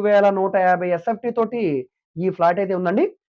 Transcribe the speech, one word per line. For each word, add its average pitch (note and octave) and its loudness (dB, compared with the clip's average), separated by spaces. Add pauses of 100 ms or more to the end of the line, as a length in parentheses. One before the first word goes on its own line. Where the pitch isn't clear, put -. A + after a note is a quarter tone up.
వేల G3+ 4 (120)
నూట F#3+ -2 (100)
యాభై F3+ 2
ఎస్ఎఫ్టీ A3 -4
తోటి A#3 -2 (600)
ఈ - 0 (120)
ఫ్లాట్ F3 2
అయితే F#3+ -2
ఉందండి. F#3+ 0 (320)